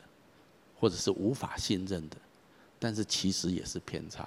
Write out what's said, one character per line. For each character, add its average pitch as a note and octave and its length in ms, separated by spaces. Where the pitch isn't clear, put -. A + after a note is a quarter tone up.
或 A#2 80
者 F2 80
是 F2 140
无 G2 240
法 C3 240
信 F#2 300
任 E2+ 220
的， - 80
但 A2+ 180
是 G#2+ 80
其 - 280
实 F2+ 180
也 F2+ 160
是 - 140
偏 - 280
差 - 180